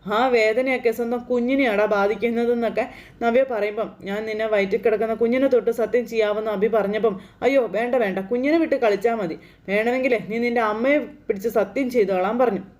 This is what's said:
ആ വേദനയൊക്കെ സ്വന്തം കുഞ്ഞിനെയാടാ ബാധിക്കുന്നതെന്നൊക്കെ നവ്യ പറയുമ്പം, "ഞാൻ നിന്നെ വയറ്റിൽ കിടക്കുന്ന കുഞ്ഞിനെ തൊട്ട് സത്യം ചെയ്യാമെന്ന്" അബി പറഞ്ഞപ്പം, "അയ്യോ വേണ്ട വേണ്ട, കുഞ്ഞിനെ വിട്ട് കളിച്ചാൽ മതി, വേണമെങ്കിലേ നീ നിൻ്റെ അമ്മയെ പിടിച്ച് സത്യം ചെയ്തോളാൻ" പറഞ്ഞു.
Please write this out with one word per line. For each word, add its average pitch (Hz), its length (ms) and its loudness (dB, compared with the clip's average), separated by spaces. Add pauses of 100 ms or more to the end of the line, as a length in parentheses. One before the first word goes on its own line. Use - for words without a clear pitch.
ആ 208 220 0
വേദനയൊക്കെ 240 640 2
സ്വന്തം 233 280 -4
കുഞ്ഞിനെയാടാ 240 640 0
ബാധിക്കുന്നതെന്നൊക്കെ 226 960 0 (360)
നവ്യ 233 220 4
പറയുമ്പം, 214 460 -2 (140)
"ഞാൻ 202 240 -6
നിന്നെ 220 200 -4
വയറ്റിൽ 214 360 0
കിടക്കുന്ന 220 320 2
കുഞ്ഞിനെ 240 340 2
തൊട്ട് 233 240 2
സത്യം 233 340 0
ചെയ്യാമെന്ന്" 220 440 0
അബി 208 180 0
പറഞ്ഞപ്പം, 208 480 0 (260)
"അയ്യോ 269 240 4
വേണ്ട 233 300 -2
വേണ്ട, 196 240 0
കുഞ്ഞിനെ 247 380 0
വിട്ട് 302 200 0
കളിച്ചാൽ 220 380 2
മതി, 175 200 -4 (320)
വേണമെങ്കിലേ 240 580 0
നീ 220 120 -6
നിൻ്റെ 240 240 0
അമ്മയെ 233 380 2 (220)
പിടിച്ച് 208 300 -4
സത്യം 233 380 0
ചെയ്തോളാൻ" 196 480 2
പറഞ്ഞു. 214 240 0 (180)